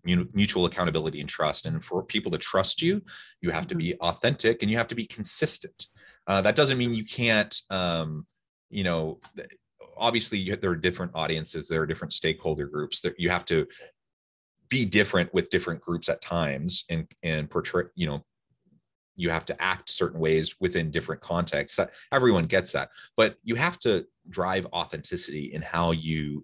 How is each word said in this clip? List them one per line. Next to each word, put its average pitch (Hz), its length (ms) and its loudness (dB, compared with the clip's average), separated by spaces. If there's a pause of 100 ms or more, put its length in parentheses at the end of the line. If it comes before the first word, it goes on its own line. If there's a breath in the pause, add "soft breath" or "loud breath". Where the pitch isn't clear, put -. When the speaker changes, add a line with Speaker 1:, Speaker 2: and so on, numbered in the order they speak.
Speaker 1:
mu-, 90 280 2
mutual 98 320 4
accountability 80 560 0
and 73 80 -10
trust. - 360 0
And 80 180 -4
for 92 200 -4
people - 280 -4
to 82 60 0
trust - 440 0
you, 190 200 2 (400 loud breath)
you 87 100 -2
have 80 160 -2
to 87 80 -4
Speaker 2:
Mm-hmm. 85 40 -2
Speaker 1:
be 85 160 -2
authentic 113 640 0
and 104 100 2
you 113 60 0
have 117 120 0
to 120 60 -10
be 117 100 -4
consistent. - 840 -4 (400 soft breath)
Uh, 98 140 4
that 104 140 4
doesn't 135 220 4
mean 120 160 0
you 110 120 -4
can't, 110 520 0 (120)
um, 82 560 -2 (440)
you 101 140 -4
know, 80 360 -2 (160)
th-, - 120 -12 (500)
obviously 113 400 2
you, 95 200 -2
there 95 140 0
are 87 40 0
different 87 400 0
audiences, 78 540 -4
there 80 120 2
are 76 60 0
different 78 260 -6
stakeholder 78 540 -2
groups 73 340 -4
that 87 180 -4
you 87 100 2
have 87 160 0
to 78 220 2 (1000 loud breath)
be 127 160 0
different 98 500 4
with 90 160 2
different 87 300 0
groups 85 300 -4
at - 120 -2
times 80 680 -2
and, 80 200 -4 (140)
and 78 260 -2
portray, 87 340 0 (120)
you 87 120 -2
know, 71 180 -4 (920)
you 85 120 0
have 82 160 -2
to - 160 -6
act 92 280 -2
certain 82 300 0
ways 80 400 2
within 87 320 0
different 78 300 -4
contexts. 85 560 -2
That, - 160 0 (180 loud breath)
everyone 113 360 6
gets 92 260 2
that, 67 160 -2 (260 loud breath)
but 110 280 4
you 113 120 -2
have 165 240 0
to 101 260 2 (240)
drive 92 440 -2
authenticity 78 800 -6
in 78 80 -6
how 85 300 2
you 78 520 -2